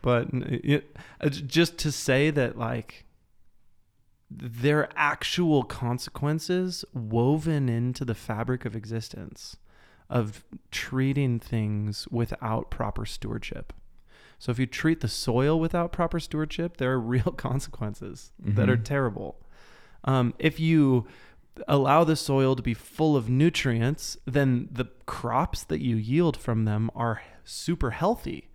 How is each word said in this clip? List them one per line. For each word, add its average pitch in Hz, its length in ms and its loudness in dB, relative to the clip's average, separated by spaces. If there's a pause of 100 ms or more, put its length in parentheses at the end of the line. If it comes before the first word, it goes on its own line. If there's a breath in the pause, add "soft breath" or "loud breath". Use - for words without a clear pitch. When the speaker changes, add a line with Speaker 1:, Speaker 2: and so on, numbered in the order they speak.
Speaker 1:
But 120 320 2
n-, 123 300 -2
it, - 320 0 (240 loud breath)
uh, 156 80 2
j-, 147 140 -4
just 160 360 2
to 151 140 0
say 139 380 2
that, 143 280 0
like, 117 460 -6 (1300)
there 123 500 2
are - 160 0
actual 151 680 2
consequences 156 1200 -2 (100)
woven 135 760 2
into 123 360 0
the 117 100 -2
fabric 117 500 -6
of 110 100 -6
existence 110 840 -10 (520 soft breath)
of 107 360 -2 (260)
treating 131 680 0
things 107 720 -4
without 113 600 -2
proper 107 360 -4
stewardship. - 680 -8 (680 soft breath)
So - 100 -6
if 117 80 -2
you 131 80 2
treat 160 360 0
the 107 60 -2
soil 139 520 2
without 170 320 0
proper 170 260 -2
stewardship, 156 600 -4
there 127 140 2
are 131 80 2
real 120 320 2
<laughs> - 40 -12
consequences - 1040 -6
that 101 280 2
are 127 60 6
Speaker 2:
Mm-hmm. 113 80 0
Speaker 1:
terrible. 107 540 -2 (680 soft breath)
Um, 127 360 2
if 156 180 2
you 147 480 6 (640 loud breath)
allow 143 340 6
the 156 140 4
soil 135 400 2
to 120 60 -6
be 120 120 -2
full 156 420 0
of 113 140 0
nutrients, 127 960 2
then 131 480 2
the 127 140 -4 (200)
crops - 560 -2
that 104 180 -4
you 123 160 0
yield 139 400 2
from 113 280 -2
them 107 320 0
are 117 260 -2 (220 loud breath)
super - 460 -2
healthy. 165 640 -4